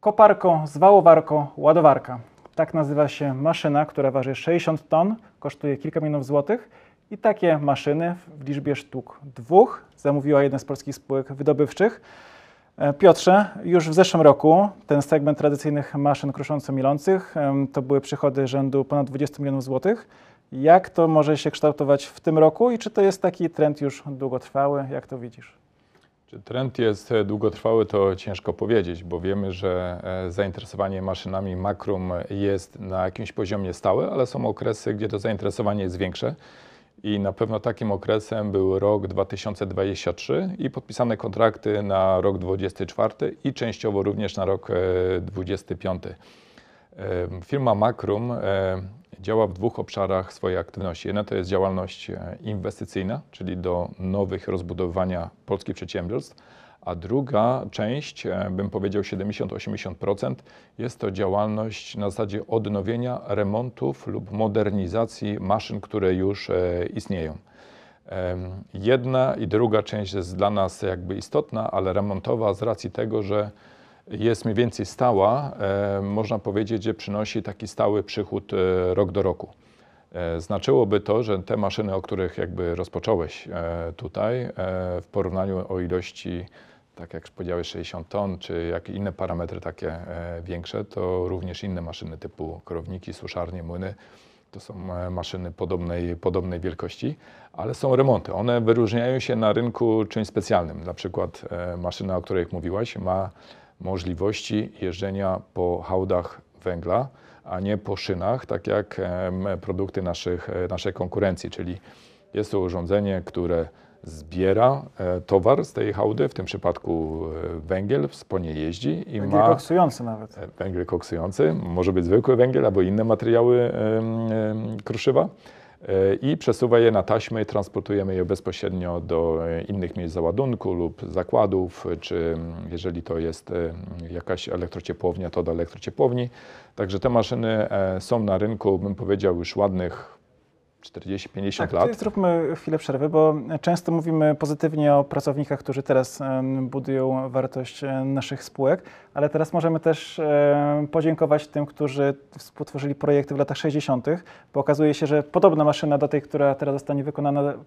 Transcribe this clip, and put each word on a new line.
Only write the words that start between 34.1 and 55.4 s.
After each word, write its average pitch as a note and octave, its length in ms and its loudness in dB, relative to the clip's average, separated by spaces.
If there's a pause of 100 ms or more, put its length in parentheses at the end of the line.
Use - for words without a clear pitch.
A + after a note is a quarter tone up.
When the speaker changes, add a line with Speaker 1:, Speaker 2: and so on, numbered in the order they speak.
Speaker 2:
ale C3 160 0
są B2 200 -4
okresy, A2 480 -2
gdzie G#2+ 140 -4
to G#2 100 -4
zainteresowanie G2+ 640 -2
jest F#2 140 -4
większe. G2 380 -4 (680)
I G#2 180 -2
na G2 120 0
pewno A2 280 -2
takim A2 320 -2
okresem G#2+ 600 -2
był F#2+ 260 2
rok G2+ 280 2
dwa F#2+ 180 0
tysiące G2+ 420 -6
dwadzieścia F#2+ 460 -2
trzy E3+ 460 -2
i B2+ 120 -4
podpisane A#2 460 -2
kontrakty G#2+ 640 0
na F#2+ 380 4
rok G2 180 2
dwudziesty F#2 480 -4
czwarty A2 580 -2
i C#3 80 -2
częściowo G#2+ 500 -2
również G2+ 340 -2
na F#2+ 80 -2
rok, F#2+ 260 -2
e, G2 40 0 (460)
dwudziesty F#2+ 560 -6
piąty. F#2 380 -6 (840)
Em, F#2 460 -6
firma B2+ 320 0
Makrum, G#2+ 580 0
e, A#2+ 40 -4 (840)
działa G#2+ 260 2
w G2 60 -4
dwóch G#2+ 260 -2
obszarach F#2+ 540 -2
swojej F2+ 260 -2
aktywności. F2 500 -6
Jedna G2+ 160 -2
to G#2 100 -6
jest F#2 160 -2
działalność, F#2+ 600 -2
e, F2+ 320 -10
inwestycyjna, G#2 800 -6 (100)
czyli F#2 260 -8
do F2+ 320 -2 (100)
nowych F#2+ 500 -4
rozbudowywania F2+ 840 -4 (160)